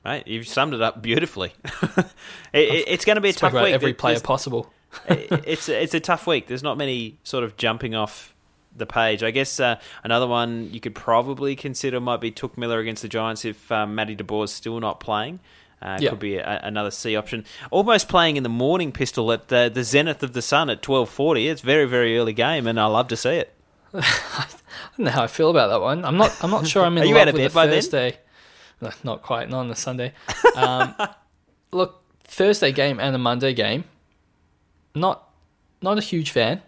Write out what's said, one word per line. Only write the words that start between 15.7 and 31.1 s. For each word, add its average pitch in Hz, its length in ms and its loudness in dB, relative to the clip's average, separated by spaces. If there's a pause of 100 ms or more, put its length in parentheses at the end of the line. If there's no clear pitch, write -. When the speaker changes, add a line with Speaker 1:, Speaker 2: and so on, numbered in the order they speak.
Speaker 1:
Uh, 95 180 -8
Speaker 2:
Yeah. 135 120 0
Speaker 1:
could 110 80 -8
be 98 180 -6
a, 101 260 -6
another 104 280 -6
C 107 260 -4
option. 107 260 -6 (280)
Almost 208 360 4
playing 165 300 4
in 135 60 -2
the 120 60 -2
morning, 139 440 0
Pistol, 123 400 -2
at - 160 -4
the, 120 240 6
the 127 100 -2
zenith 143 400 2
of 131 80 -6
the 120 100 -4
sun 147 280 2
at 107 120 -4
twelve 131 280 2
forty. 139 400 2
It's 156 120 -4
a - 40 -14
very, 143 200 6
very 120 320 2
early 113 160 0
game, 127 340 0
and 113 120 0
I 110 60 4
love 113 240 2
to 113 80 -2
see 127 180 0
it. - 180 -4 (200)
<laughs> - 200 -20
Speaker 2:
I - 540 -2 (500)
don't 233 100 -2
know 123 40 2
how 127 120 2
I 113 40 0
feel 156 220 2
about 147 200 4
that 104 120 2
one. 147 240 -2
I'm 143 100 0
not, 208 260 4
I'm 175 100 -2
not 160 160 0
sure 185 180 4
I'm 170 120 2
in 165 60 4
Speaker 1:
<laughs> - 0 -
Are - 20 4
you 151 100 6
Speaker 2:
love 220 80 10
Speaker 1:
out 170 60 8
of 143 40 2
Speaker 2:
with 151 100 2
Speaker 1:
bed 135 80 2
Speaker 2:
the - 40 -10
Speaker 1:
by 165 120 8
then? 151 80 4
Speaker 2:
Thursday. 135 420 0 (640)
No, 113 100 -10 (120)
not 117 200 -6
quite. 117 260 -4
Not 127 100 -6
on 127 80 -6
the 113 80 -8
Sunday. 127 380 -6 (420)
Um, 127 400 0 (380)